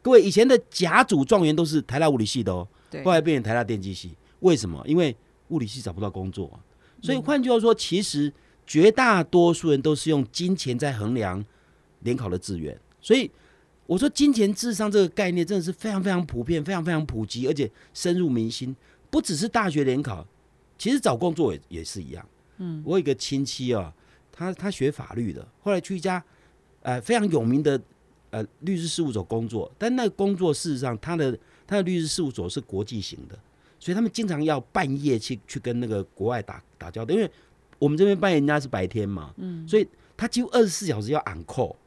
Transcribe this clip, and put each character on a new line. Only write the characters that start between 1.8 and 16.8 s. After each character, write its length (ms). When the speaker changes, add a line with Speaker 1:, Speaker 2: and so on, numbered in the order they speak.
Speaker 1:
台 180
大 100
物 80
理 80
系 160
的 120
哦， 120
Speaker 2:
对。 140
Speaker 1:
后 80
来 80
变 160
成 80
台 100
大 80
电 180
机 140
系。 220
为 160
什 120
么？ 200
因 80
为 180
物 100
理 80
系 140
找 100
不 80
到 100
工 220
作 160
啊。 80
所 100
以 40
换 240
句 100
话 80
说， 140
Speaker 2:
嗯。 40
Speaker 1:
其 240
实 300
绝 240
大 320
多 320
数 160
人 120
都 120
是 160
用 220
金 240
钱 240
在 140
衡 200
量 300
联 160
考 140
的 80
志 200
愿。 220
所 140
以 140
我 120
说 120
金 220
钱 220
至 200
上 160
这 100
个 100
概 220
念 140
真 120
的 60
是 80
非 200
常 100
非 80
常 160
普 160
遍， 220
非 80
常 120